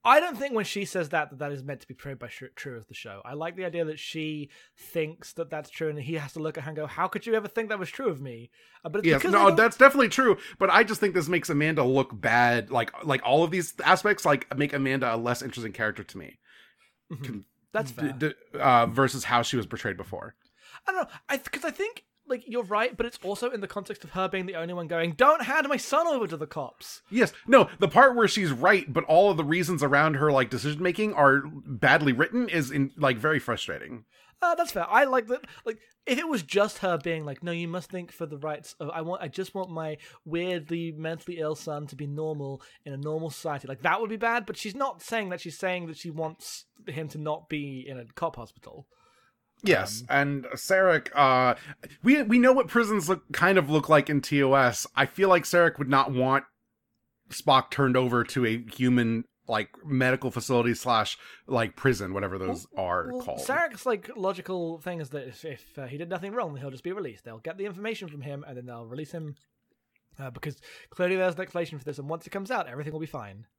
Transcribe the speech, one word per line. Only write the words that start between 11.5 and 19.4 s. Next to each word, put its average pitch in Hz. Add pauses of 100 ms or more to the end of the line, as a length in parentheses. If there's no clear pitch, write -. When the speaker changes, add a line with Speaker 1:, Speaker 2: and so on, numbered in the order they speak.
Speaker 2:
look 131 (100)
bad. 120
Like, 117 (140)
like, 135
all 139
of 165
these 175 (120)
aspects, 190
like, 143
make 143
Amanda 135
a -
less 120
interesting 113
character 107
to -
me. - (680)
Speaker 1:
Mm-hmm. 139
Speaker 2:
Con-, 104 (260)
Speaker 1:
That's 139
Speaker 2:
d-, 117
Speaker 1:
fair. 147
Speaker 2:
d-, 139 (260)
uh, 123
versus 127
how 120